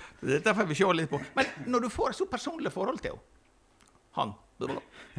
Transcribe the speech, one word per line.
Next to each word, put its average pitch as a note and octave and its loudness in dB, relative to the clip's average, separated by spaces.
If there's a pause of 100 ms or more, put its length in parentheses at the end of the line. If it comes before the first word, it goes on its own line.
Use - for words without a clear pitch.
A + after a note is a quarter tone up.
(200)
Dette D3+ 4
får G#3 4
vi D3+ 2
se F3+ 6
litt D#3+ 2
på. D3 0 (140)
Men C4 4 (200)
når B3 2
du A3+ -2
får F4 0
et - -10
så F#4+ 2
personlig E4 -4
forhold G#3 -2
til E2 -6
henne, - -20 (840)
han, A#2 0 (880)